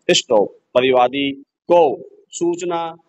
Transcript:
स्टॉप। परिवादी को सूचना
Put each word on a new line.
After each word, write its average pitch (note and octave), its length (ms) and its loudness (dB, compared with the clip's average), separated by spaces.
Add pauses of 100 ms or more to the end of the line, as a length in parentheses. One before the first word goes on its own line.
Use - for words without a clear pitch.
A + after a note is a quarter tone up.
स्टॉप। A2+ 460 0 (200)
परिवादी C3 560 0 (380)
को E3+ 120 4 (500)
सूचना F3 480 -6 (300)